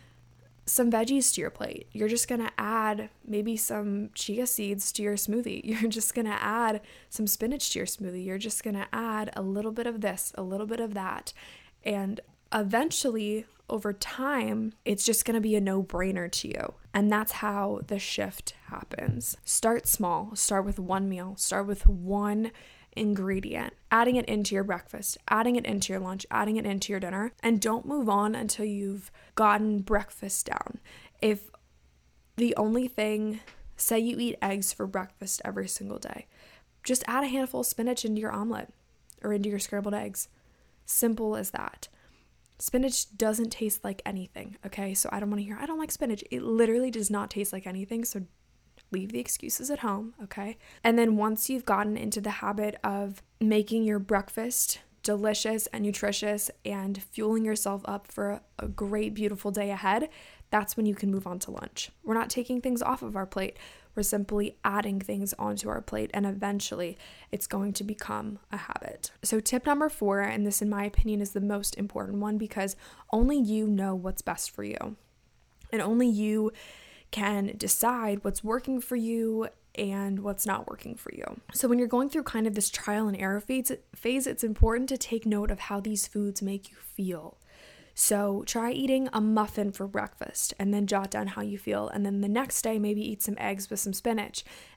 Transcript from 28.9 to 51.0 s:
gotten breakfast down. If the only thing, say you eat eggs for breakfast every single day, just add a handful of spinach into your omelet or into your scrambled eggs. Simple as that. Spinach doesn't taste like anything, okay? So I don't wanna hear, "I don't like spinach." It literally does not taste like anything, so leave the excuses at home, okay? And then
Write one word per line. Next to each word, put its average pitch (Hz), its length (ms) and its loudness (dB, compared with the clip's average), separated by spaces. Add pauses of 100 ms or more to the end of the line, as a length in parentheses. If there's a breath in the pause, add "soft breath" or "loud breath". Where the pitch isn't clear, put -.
gotten 208 440 4
breakfast - 680 0
down. - 320 -4 (420 loud breath)
If 208 280 2 (880)
the 233 200 4
only 226 320 2
thing, 214 520 0 (380 loud breath)
say 226 220 4
you 233 200 0
eat 240 220 0
eggs 196 320 0
for 202 140 -4
breakfast 190 580 -4
every 190 220 -4
single - 320 -6
day, - 280 -12 (560 loud breath)
just 254 240 2
add 262 160 2
a 277 40 0
handful 254 340 0
of 240 40 0
spinach 240 380 0
into 214 160 0
your 220 120 -4
omelet 214 420 -4 (500)
or 208 100 0
into 208 160 2
your 202 100 -2
scrambled 202 340 -2
eggs. 208 340 -6 (580 soft breath)
Simple 220 500 2
as 202 160 -4
that. - 360 -6 (720 soft breath)
Spinach 254 580 0
doesn't 220 340 2
taste - 320 -2
like 196 220 -6
anything, 196 600 -8
okay? 196 280 -6
So - 180 2
I 202 80 -2
don't 202 100 -2
wanna 202 140 -2
hear, 202 160 -8
"I 277 60 -4
don't 320 140 -4
like 311 120 -4
spinach." 226 380 -2
It 247 140 -4
literally 233 480 4
does 214 180 -2
not 208 200 0
taste 202 240 -4
like 190 120 -8
anything, 196 380 -6
so 196 220 -6 (640)
leave 190 200 -4
the 240 80 -4
excuses - 520 -4
at 285 80 -2
home, 220 420 -4
okay? 202 360 -10 (260 loud breath)
And 233 160 8
then 226 160 8